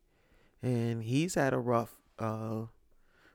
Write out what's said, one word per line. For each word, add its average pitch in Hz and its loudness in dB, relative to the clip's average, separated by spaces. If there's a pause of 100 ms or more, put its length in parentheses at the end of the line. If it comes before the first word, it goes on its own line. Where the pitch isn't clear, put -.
(640)
and 117 0
he's 135 0
had 135 4
a 131 2
rough, 117 0 (240)
uh, 110 -4 (680)